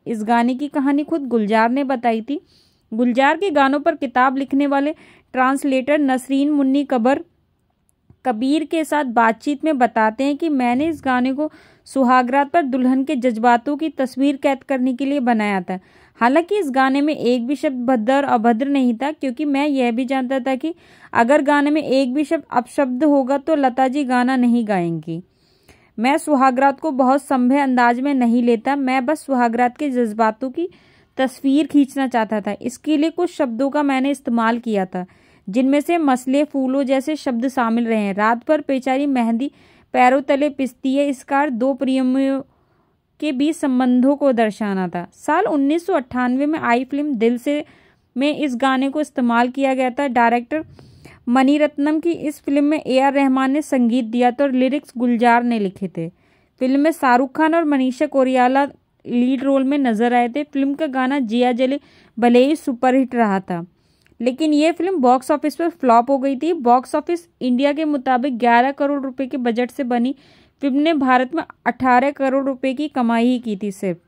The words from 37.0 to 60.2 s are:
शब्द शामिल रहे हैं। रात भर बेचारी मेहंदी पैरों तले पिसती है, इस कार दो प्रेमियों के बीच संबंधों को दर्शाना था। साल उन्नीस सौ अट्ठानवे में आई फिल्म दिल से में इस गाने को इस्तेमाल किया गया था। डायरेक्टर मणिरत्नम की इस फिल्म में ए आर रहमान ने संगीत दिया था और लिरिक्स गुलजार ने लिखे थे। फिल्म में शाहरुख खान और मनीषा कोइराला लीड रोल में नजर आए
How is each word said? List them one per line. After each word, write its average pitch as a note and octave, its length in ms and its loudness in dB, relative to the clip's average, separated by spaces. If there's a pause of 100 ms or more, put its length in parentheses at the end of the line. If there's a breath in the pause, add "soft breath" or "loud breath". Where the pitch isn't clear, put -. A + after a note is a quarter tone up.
शब्द B3+ 320 -4
शामिल A#3 380 -2
रहे A3+ 140 0
हैं। G3+ 140 -2
रात A3 340 -2
भर D#4 200 0
बेचारी C4+ 380 -2
मेहंदी B3 440 -2 (440 soft breath)
पैरों B3+ 260 4
तले C#4+ 300 0
पिसती C4+ 460 -4
है, C#4+ 120 2
इस C4+ 160 -6
कार C#4+ 260 0
दो B3+ 240 0
प्रेमियों C4 640 0 (800)
के D4+ 120 -2
बीच C#4+ 240 0
संबंधों B3+ 600 2
को C#4 160 2
दर्शाना G#3 560 -2
था। E3+ 260 -8
साल D#4+ 320 -2
उन्नीस D4+ 400 0
सौ G4 80 -2
अट्ठानवे B3+ 520 -2
में D#4 120 -2
आई A#3+ 260 0
फिल्म C#4+ 300 -4
दिल A#3 240 0
से D4 260 -4 (520 soft breath)
में C#4+ 200 0
इस C4+ 200 -2
गाने C4 340 0
को D4+ 100 -4
इस्तेमाल B3 500 0
किया C4 240 0
गया B3+ 160 -2
था। C#4 180 -4
डायरेक्टर A#3+ 560 0 (640 loud breath)
मणिरत्नम C#4+ 720 2
की E4+ 120 0
इस - 280 -6
फिल्म C#4+ 240 0
में D4 140 2
ए B3+ 220 -2
आर C#4 120 4
रहमान C4 380 2
ने C#4+ 120 0
संगीत B3 420 0
दिया A#3+ 260 0
था B3 140 -2
और C#4 80 0
लिरिक्स C4 460 0
गुलजार A#3+ 440 2
ने A#3+ 160 -2
लिखे F#3+ 300 -6
थे। E3 200 -8 (520)
फिल्म C4 200 0
में D4+ 120 2
शाहरुख C4 440 0
खान D#4+ 180 2
और E4+ 100 2
मनीषा C4+ 420 0
कोइराला C4 580 2 (400)
लीड B3 400 0
रोल C4+ 200 2
में C#4 140 0
नजर A#3+ 360 2
आए A#3+ 140 2